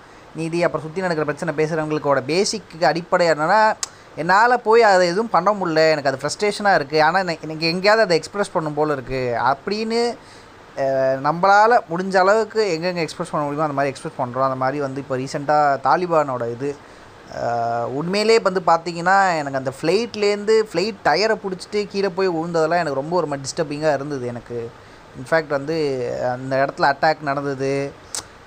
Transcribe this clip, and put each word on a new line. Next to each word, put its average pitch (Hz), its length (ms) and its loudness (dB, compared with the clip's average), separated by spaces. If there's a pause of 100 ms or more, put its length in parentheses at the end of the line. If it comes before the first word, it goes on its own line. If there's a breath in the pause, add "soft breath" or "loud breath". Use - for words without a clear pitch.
(360 loud breath)
நீதி, 165 280 -2
அப்புறம் 156 220 -2
சுத்தி 160 160 -8
நடக்கிற 151 320 -2
பிரச்சனை 160 220 -6
பேசுறவங்களுக்கோட 151 720 0
பேசிக் 175 580 -2
அடிப்படை 170 460 2
என்னன்னா, 190 440 2 (420 loud breath)
என்னால 202 420 4
போய் 233 240 4
அதை 185 260 6
எதுவும் 208 220 -2
பண்ண 185 240 2
முடியல, 160 360 2
எனக்கு 143 200 2
அது 131 120 -4
ஃப்ரஸ்ட்ரேஷனா 202 540 0
இருக்கு. 151 280 2
ஆனா, 165 160 4
இன்னை-, 175 220 -2
இன்னைக்கு 156 260 -6
எங்கேயாவது 202 360 4
அதை 175 140 2
எக்ஸ்பிரஸ் - 340 -4
பண்ணும் 156 220 -2
போல 151 200 0
இருக்கு 127 460 -4
அப்படின்னு, 220 760 -2 (600 loud breath)
ஆஹ், 135 480 0
நம்மளால 196 540 6 (100)
முடிஞ்ச 185 280 -2
அளவுக்கு 208 640 2
எங்கெங்க 180 140 -2
எக்ஸ்பிரஸ் 165 360 -6
பண்ண 151 140 -2
முடியுமோ 147 240 -2
அந்த 139 120 -2
மாதிரி 139 120 0
எக்ஸ்பிரஸ் - 260 -12
பண்றோம். 131 240 -2
அந்த 135 120 0
மாதிரி 135 240 -2
வந்து 139 220 -6
இப்போ 131 160 -6
ரீசென்ட்டா 143 680 0
தாலிபானோட 143 680 0
இது, 139 240 -6 (680 loud breath)
ஆஹ், 117 400 -2
உண்மையிலே 190 560 0
வந்து 185 280 -2
பார்த்தீங்கன்னா, 175 680 2
எனக்கு 139 200 -4
அந்த 131 240 -4
ஃப்ளைட்லேருந்து 208 840 0 (100)
ஃப்ளைட் 208 220 -2 (100)
டயரை 190 300 2
பிடிச்சிட்டு 196 520 -6
கீழே 196 220 -2
போய் 185 200 0
விழுந்ததெல்லாம் 165 500 0
எனக்கு 151 140 -2
ரொம்ப 151 240 -2
ஒரு 160 100 0
மாதிரி 139 220 -6
டிஸ்டர்பிங்காக 147 440 -2
இருந்தது 135 340 -4
எனக்கு. 120 440 -10 (500 loud breath)
இன்ஃபேக்ட் 160 260 0
வந்து 143 300 -4 (540)
அந்த 131 340 -2
இடத்துல 143 280 0
அட்டாக் 156 280 0
நடந்தது, 139 680 -4 (560 loud breath)